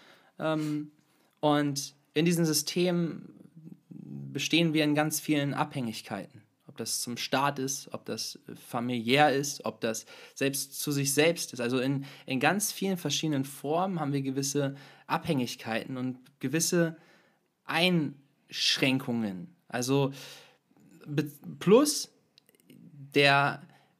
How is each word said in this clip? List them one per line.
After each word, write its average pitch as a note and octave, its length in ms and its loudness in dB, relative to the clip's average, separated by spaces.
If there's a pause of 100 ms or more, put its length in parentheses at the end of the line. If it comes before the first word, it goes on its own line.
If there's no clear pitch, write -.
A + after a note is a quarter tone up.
(400)
ähm, D3+ 520 -2 (480)
und D3 540 2 (200)
in D#3+ 120 2
diesem E3+ 200 4
System F3 840 0 (600)
bestehen C#3+ 840 0
wir D#3 100 4
in D3 120 2
ganz D3+ 240 2
vielen C#3+ 340 0
Abhängigkeiten. A#2 880 -6 (260)
Ob - 100 -20
das - 240 -4
zum A#2+ 160 -8
Staat C#3 420 0
ist, - 340 -6
ob - 120 -10
das - 340 -8 (160)
familiär B2 760 2
ist, C#3 340 -2
ob A2 160 -6
das A2+ 260 -2 (260)
selbst - 460 -4
zu - 120 -2
sich C#3 220 0
selbst E3 400 2
ist. B2 60 -8
Also B2 200 0
in, C#3 260 -2 (200)
in C3 140 -4
ganz F3 320 2
vielen F#3+ 260 -4
verschiedenen D3 480 -2
Formen E3 540 -2
haben C#3+ 140 -2
wir C#3 100 -2
gewisse C#3 520 -2 (300)
Abhängigkeiten C3 920 -4
und B2+ 200 -4 (220)
gewisse E3 580 0 (680)
Einschränkungen. C3 1900 0 (140)
Also C#3 460 0 (920)
be-, D3 240 -4 (300)
plus B3 500 6 (1040)
der, C#3+ 480 6 (380)